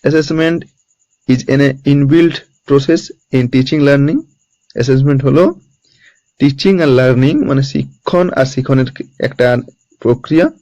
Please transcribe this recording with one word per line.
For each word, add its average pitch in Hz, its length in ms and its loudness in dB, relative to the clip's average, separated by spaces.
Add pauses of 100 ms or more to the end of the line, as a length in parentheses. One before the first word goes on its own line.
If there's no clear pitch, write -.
assessment 160 560 -2 (680)
is 127 200 0
an 139 140 2 (220)
inbuilt 143 520 2 (300)
process 139 360 0 (300)
in 127 160 0
teaching 131 320 0
learning। 143 380 2 (560)
অ্যাসেসমেন্ট 135 500 0
হলো 165 300 2 (840)
টিচিং 170 420 0
আর 151 80 2
লার্নিং, 127 560 2
মানে 139 180 0
শিক্ষণ 143 680 -4
আর 135 140 0
শিখনের 131 420 -2 (320)
একটা 123 380 0 (440)
প্রক্রিয়া। 156 500 0 (120)